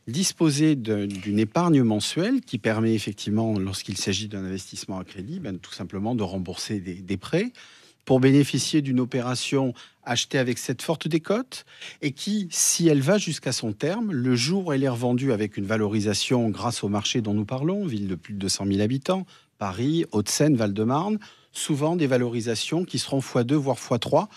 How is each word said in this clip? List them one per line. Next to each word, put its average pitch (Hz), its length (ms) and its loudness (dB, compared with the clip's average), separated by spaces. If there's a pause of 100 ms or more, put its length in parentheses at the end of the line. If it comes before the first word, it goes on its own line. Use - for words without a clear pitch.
disposer 156 680 2
de, 107 300 -2
d'une 101 340 -2
épargne 151 420 4
mensuelle 151 580 2
qui - 180 -6
permet 110 360 2
effectivement, 107 640 -2
lorsqu'il 98 380 -6
s'agit 104 320 -2
d'un 101 160 -8
investissement 95 560 -8
à 90 40 -10
crédit, 117 360 -10
ben, 98 180 -8
tout - 140 -18
simplement 101 420 -6
de 110 80 0
rembourser 92 560 -4
des, 90 160 -8
des 92 220 -6
prêts 202 360 -2 (520)
pour 131 160 4
bénéficier 139 600 4
d'une 131 180 2
opération 127 720 -2 (300)
achetée 127 340 -2
avec 123 200 0
cette - 220 -6
forte - 280 -2
décote 196 580 -2 (360)
et 143 100 0
qui, 202 400 -2
si - 340 2
elle 147 140 6
va 175 180 4
jusqu'à 156 320 -4
son 117 220 -4
terme, 196 400 -2
le 127 240 2
jour 175 320 0
où 151 40 2
elle 135 120 2
est 135 40 4
revendue 123 440 0
avec 104 240 -2
une 101 100 -4
valorisation 110 840 2
grâce 107 340 -4
au 104 40 0
marché 107 320 0
dont 104 140 0
nous 104 100 2
parlons, 156 400 -2
ville 110 220 -4
de 95 80 -4
plus 85 180 -10
de 101 60 -8
deux 98 100 -2
cent 98 160 -2
mille 98 180 2
habitants, 139 440 0 (320)
Paris, 120 540 0
Hauts-de-Seine, 143 420 2
Val-de-Marne, 120 640 0 (320)
souvent 156 460 -2
des 160 100 2
valorisations 123 800 0
qui 135 160 -4
seront 139 200 -2
fois 123 220 0
deux, 127 140 2
voire 135 240 0
fois - 180 -2
trois, 147 380 2